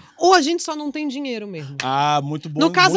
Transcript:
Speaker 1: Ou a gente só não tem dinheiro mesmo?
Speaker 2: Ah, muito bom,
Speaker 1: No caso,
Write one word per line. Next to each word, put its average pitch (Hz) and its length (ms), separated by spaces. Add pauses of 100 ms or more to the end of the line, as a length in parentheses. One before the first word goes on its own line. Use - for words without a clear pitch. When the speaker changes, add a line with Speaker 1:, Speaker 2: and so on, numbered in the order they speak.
(160)
Speaker 1:
Ou 359 200
a 349 60
gente 330 200
só 311 140
não 302 160
tem 302 160
dinheiro 247 400
mesmo? 147 340
Speaker 2:
Ah, 143 420
muito 151 240
bom, 151 120
Speaker 1:
No 320 120
caso, 359 260